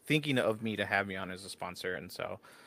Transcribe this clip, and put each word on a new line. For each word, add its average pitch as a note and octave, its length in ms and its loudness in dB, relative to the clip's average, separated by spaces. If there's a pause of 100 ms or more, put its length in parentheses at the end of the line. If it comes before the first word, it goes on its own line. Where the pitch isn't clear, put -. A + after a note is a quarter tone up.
thinking C#3+ 340 4
of A2 240 2
me A2 140 0
to G2+ 80 2
have G2+ 220 4
me F#2+ 100 -4
on F#2+ 120 -4
as F#2 140 -8
a F#2 60 -12
sponsor. F#2 460 -4
And E2 140 -8
so, - 300 -6 (280)